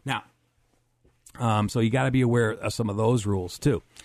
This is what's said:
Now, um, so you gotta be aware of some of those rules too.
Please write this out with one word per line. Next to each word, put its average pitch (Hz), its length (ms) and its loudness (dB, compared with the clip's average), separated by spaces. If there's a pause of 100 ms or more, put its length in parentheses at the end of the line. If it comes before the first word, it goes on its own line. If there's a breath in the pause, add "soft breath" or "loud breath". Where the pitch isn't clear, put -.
Now, 131 180 -6 (1160)
um, 107 300 2
so 127 100 -2
you 113 100 2
gotta 131 220 0
be 131 100 2
aware 117 300 2
of 110 220 -6
some 110 160 -2
of 101 80 -4
those 110 280 2
rules 95 320 -2
too. 120 240 0 (240 loud breath)